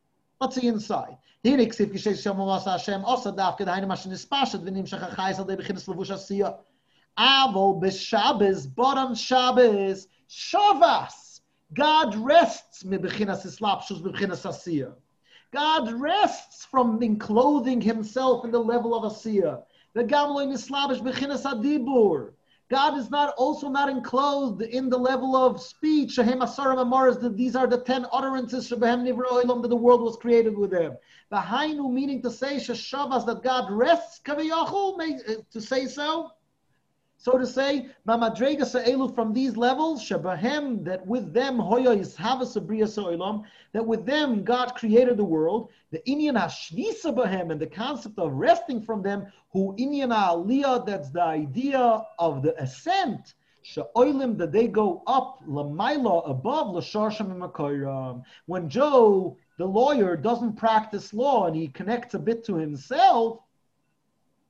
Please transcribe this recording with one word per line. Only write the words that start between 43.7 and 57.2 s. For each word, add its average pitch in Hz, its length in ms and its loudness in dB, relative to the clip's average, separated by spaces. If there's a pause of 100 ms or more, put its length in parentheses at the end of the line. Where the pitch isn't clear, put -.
that 226 120 -2
with 226 220 -2
them 262 380 0
God 247 320 0
created 233 400 4
the 208 80 0
world, 170 480 0 (180)
the 160 160 -8
inyan 285 340 0
hashvisa 262 720 -6
behem, 190 380 -2
and 156 100 -4
the 156 60 -4
concept 233 540 -10
of 151 140 -4
resting 277 460 2
from 214 220 -6
them, 202 240 -4 (260)
hu 196 280 -2
inyan 269 360 -2
aliyah, 214 720 0
that's 151 240 -6
the 165 100 -4
idea 214 840 0 (140)
of 147 220 0
the 151 200 0
ascent, 320 720 -4 (280)
she'olim, 254 760 0
that 160 140 -4
they 226 160 4
go 196 400 0
up, 262 360 0
lamaila, 170 840 -2
above, 220 420 -2
l'sharshem 214 640 -4